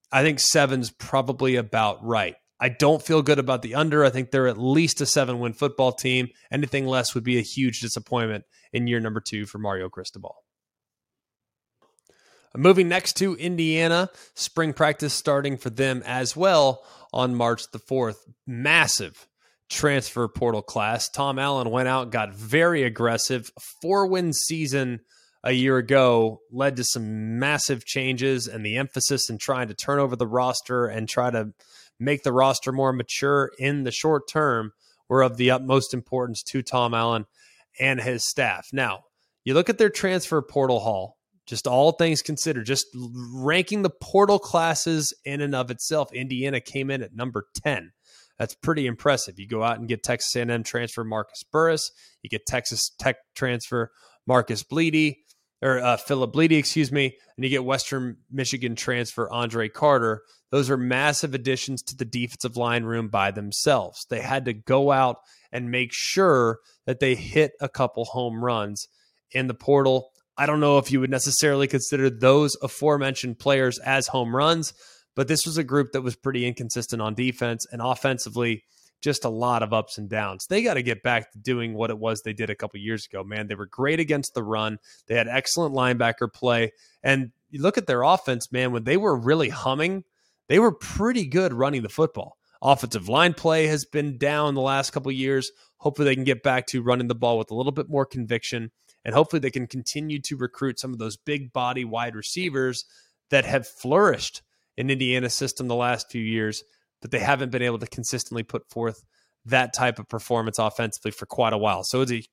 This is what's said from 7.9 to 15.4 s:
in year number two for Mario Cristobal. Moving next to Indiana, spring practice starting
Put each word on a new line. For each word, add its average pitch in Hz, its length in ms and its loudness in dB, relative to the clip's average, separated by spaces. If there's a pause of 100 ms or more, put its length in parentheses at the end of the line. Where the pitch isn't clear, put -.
in 120 140 -2
year 120 140 0
number 110 200 -4
two 104 260 -8
for 104 120 -14
Mario 98 300 -6
Cristobal. - 560 -16 (2000)
Moving 175 340 6
next 180 280 0
to 190 180 0
Indiana, 165 760 2 (240)
spring 160 400 -2
practice 151 400 0
starting 139 420 0